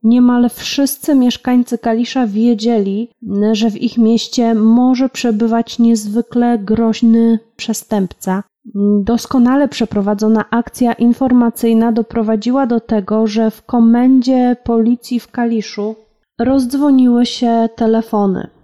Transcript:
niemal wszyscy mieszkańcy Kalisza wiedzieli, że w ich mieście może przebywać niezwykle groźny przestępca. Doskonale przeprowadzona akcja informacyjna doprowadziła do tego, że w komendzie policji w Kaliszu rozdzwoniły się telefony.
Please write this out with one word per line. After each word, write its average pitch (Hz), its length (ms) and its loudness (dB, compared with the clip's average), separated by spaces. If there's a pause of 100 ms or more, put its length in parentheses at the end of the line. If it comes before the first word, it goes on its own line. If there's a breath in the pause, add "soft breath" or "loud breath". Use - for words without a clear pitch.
niemal 240 460 4
wszyscy - 640 -4
mieszkańcy 247 640 0
Kalisza 233 500 -2
wiedzieli, 214 800 0 (420)
że 220 180 0
w 202 120 -8
ich - 160 -4
mieście 226 580 0
może 247 540 2
przebywać 233 720 -2
niezwykle 233 800 0
groźny 226 800 2 (160)
przestępca. 196 880 -6 (600)
Doskonale 247 640 0
przeprowadzona 214 800 -2
akcja 233 440 -2
informacyjna 233 960 0
doprowadziła 226 760 -2
do 233 120 0
tego, 220 480 -2
że 220 240 0
w - 140 -20
komendzie 247 1000 2
policji 233 560 -2
w - 120 -18
Kaliszu 220 640 -6 (440)
rozdzwoniły 254 840 2
się 233 500 0
telefony. 220 720 -2 (160)